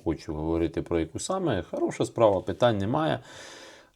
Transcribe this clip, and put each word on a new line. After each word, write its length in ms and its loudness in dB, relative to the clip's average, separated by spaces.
хочу 300 -4
говорити 480 0
про 180 0
яку 180 -4
саме. 440 -2
Хороша 420 -2
справа, 360 4
питань 380 2
немає. 420 0